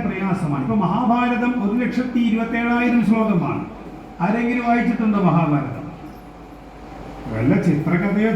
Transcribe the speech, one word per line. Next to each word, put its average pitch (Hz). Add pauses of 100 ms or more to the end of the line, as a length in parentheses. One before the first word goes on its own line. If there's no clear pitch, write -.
പ്രയാസമാണ്. 180
ഇപ്പൊ 220
മഹാഭാരതം 240 (120)
ഒരു 202
ലക്ഷത്തി 247
ഇരുപത്തേഴായിരം 233
ശ്ലോകമാണ്. 208 (600)
ആരെങ്കിലും 233
വായിച്ചിട്ടുണ്ടോ 214
മഹാഭാരതം? 151 (1500)
വല്ല 117 (140)
ചിത്രകഥയോ 180